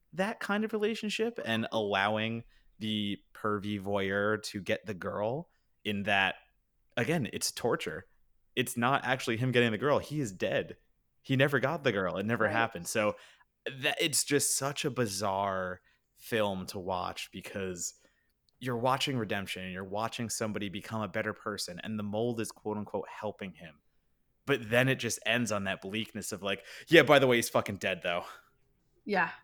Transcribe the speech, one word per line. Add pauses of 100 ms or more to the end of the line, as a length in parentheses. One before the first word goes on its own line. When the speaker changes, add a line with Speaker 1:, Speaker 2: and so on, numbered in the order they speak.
(140)
Speaker 1:
that
kind
of
relationship
and
allowing (340)
the (160)
pervy
voyeur
to
get
the
girl (340)
in
that, (600)
again,
it's
torture. (500)
It's
not
actually
him
getting
the
girl.
He
is
dead. (460)
He
never
got
the
girl.
It
never
Speaker 2:
Right.
Speaker 1:
happened.
So (500)
that,
it's
just
such
a
bizarre (360)
film
to
watch
because (640)
you're
watching
redemption
and
you're
watching
somebody
become
a
better
person,
and
the
mold
is
quote
unquote
helping
him. (720)
But
then
it
just
ends
on
that
bleakness
of
like, (240)
"Yeah,
by
the
way,
he's
fucking
dead
though." (800)
Speaker 2:
Yeah. (140)